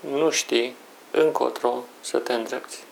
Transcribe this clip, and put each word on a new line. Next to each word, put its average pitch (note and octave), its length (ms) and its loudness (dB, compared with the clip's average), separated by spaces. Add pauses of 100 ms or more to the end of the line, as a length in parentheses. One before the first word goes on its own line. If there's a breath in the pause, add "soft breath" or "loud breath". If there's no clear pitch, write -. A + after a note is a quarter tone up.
nu D3 300 0
știi B2 460 0 (340)
încotro B2+ 720 2 (160)
să - 180 -2
te A#2+ 140 -2
îndrepți. A#2 600 -6